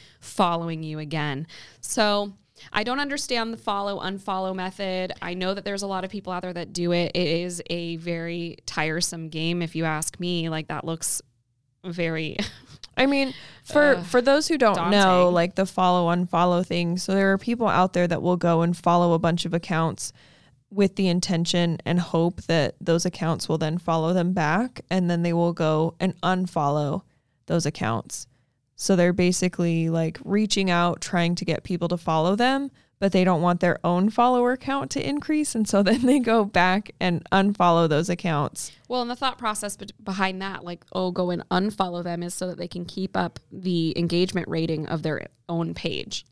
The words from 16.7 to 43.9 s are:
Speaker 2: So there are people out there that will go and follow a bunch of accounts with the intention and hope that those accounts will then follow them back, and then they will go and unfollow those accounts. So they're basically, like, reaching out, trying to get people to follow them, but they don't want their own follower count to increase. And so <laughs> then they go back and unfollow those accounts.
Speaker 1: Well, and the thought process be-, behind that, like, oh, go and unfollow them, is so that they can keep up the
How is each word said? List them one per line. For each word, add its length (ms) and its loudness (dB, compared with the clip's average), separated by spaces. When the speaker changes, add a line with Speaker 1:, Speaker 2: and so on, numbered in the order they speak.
Speaker 2:
So 160 -2
there 200 4
are 40 2
people 300 -2
out 240 4
there 160 2
that 140 -2
will 160 2
go 240 2
and 140 2
follow 360 4
a 80 4
bunch 240 0
of 100 -8
accounts 600 -2
with 240 2
the 140 2
intention 760 0
and 140 0
hope 440 0
that 380 0
those 240 2
accounts 420 -2
will 100 0
then 200 -2
follow 360 0
them 200 2
back, 560 0
and 200 2
then 140 0
they 100 0
will 200 2
go 460 0
and 220 -2
unfollow 800 0
those 180 0
accounts. 640 -6
So 200 2
they're 180 4
basically, 760 0
like, 360 -2
reaching 440 0
out, 320 2
trying 340 0
to 100 -6
get 180 -2
people 260 -2
to 80 -2
follow 380 2
them, 360 0
but 140 2
they 100 6
don't 180 4
want 200 2
their 240 2
own 240 2
follower 480 4
count 340 -4
to 160 -4
increase. 480 -2
And 140 0
so 140 4
<laughs> 0 -
then 220 2
they 140 6
go 240 4
back 560 2
and 320 0
unfollow 560 4
those 220 2
accounts. 640 -2
Speaker 1:
Well, 120 -2
and 100 -4
the 40 -6
thought 220 -4
process 400 -6
be-, 100 -14
behind 380 -2
that, 240 -8
like, 260 -10
oh, 200 -2
go 180 0
and 200 -4
unfollow 540 -2
them, 200 -6
is 100 -8
so 140 -6
that 100 -10
they 100 -8
can 160 -10
keep 320 -6
up 240 -2
the 460 -2